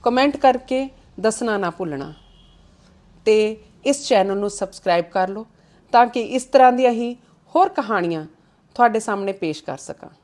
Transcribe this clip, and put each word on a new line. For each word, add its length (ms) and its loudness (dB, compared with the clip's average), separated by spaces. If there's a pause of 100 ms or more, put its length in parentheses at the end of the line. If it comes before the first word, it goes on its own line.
ਕੁਮੈਂਟ 340 0
ਕਰਕੇ 540 0 (300)
ਦੱਸਣਾ 380 -2
ਨਾ 120 -2
ਭੁੱਲਣਾ 440 -10 (1080)
ਤੇ 400 0 (200)
ਇਸ 240 -2
ਚੈਨਲ 280 2
ਨੂੰ 140 -4
ਸਬਸਕ੍ਰਾਈਬ 540 -2
ਕਰ 240 -4
ਲਓ 180 -12 (460)
ਤਾਂ 140 6
ਕਿ 140 -4
ਇਸ 240 -4
ਤਰ੍ਹਾਂ 280 6
ਦੀਆਂ 200 2
ਹੀ 220 -4 (420)
ਹੋਰ 120 4
ਕਹਾਣੀਆਂ 580 -4 (480)
ਤੁਹਾਡੇ 260 2
ਸਾਹਮਣੇ 320 -6
ਪੇਸ਼ 320 -6
ਕਰ 120 -10
ਸਕਾਂ। 320 -16 (160)